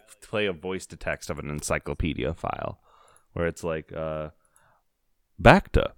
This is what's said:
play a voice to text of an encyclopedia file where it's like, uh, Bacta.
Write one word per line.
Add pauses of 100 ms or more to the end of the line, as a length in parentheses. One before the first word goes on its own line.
(220)
play
a
voice
to
text
of
an
encyclopedia
file (540)
where
it's
like,
uh, (1120)
Bacta.